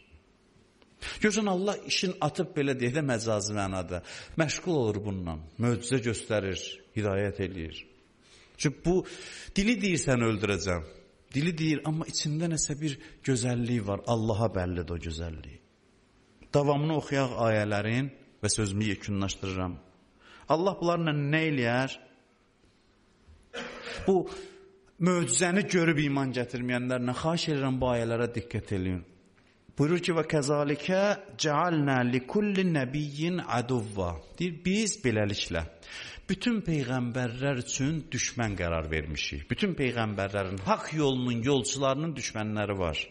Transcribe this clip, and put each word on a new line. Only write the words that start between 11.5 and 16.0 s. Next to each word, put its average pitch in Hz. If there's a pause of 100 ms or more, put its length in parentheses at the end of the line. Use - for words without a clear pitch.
deyir, 156
amma 156
içində 156
nəsə 151
bir 151 (320)
gözəllik 120
var. 101
Allaha 113
bəllidir 87
o -
gözəllik. 80 (920)